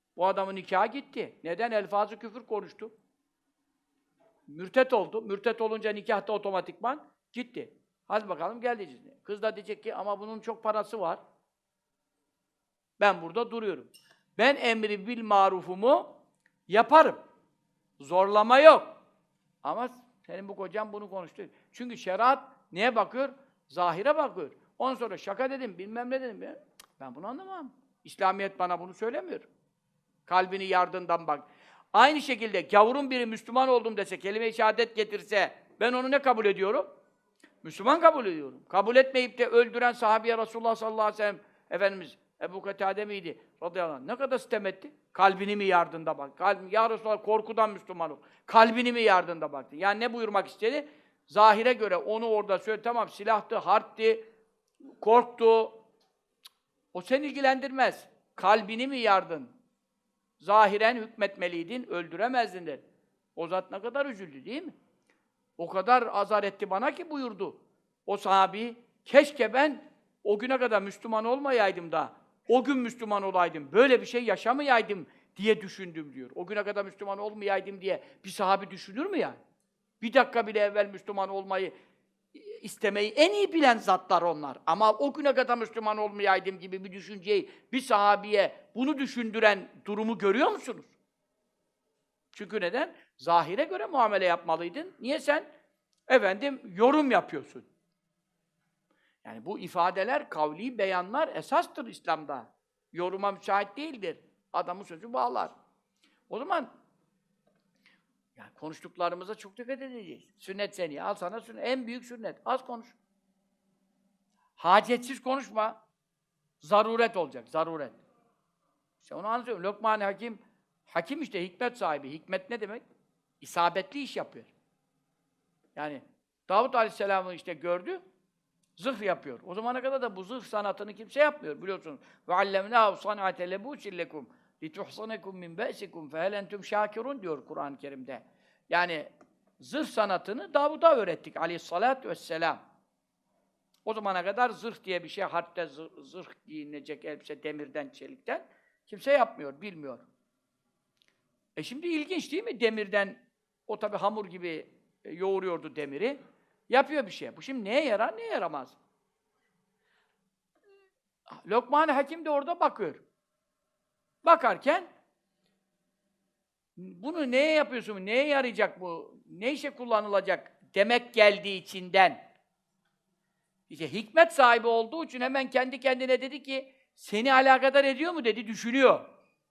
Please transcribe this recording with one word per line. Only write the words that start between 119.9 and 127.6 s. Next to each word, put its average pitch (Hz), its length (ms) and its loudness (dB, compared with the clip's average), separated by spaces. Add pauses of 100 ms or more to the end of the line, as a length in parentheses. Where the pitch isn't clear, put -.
Hakim, 202 380 -6 (460)
Hakim 269 380 -6
işte 190 220 -8
hikmet 240 340 -6
sahibi. 147 320 -4
Hikmet 185 400 -10
ne 233 100 -8
demek? 214 220 -12 (580)
İsabetli 175 640 -2
iş - 140 -10
yapıyor. 135 300 -12 (1300)
Yani 147 260 -12 (460)
Davut 240 260 2
Aleyhisselam'ı 196 600 -2
işte 170 200 -12
gördü, 180 460 -6 (760)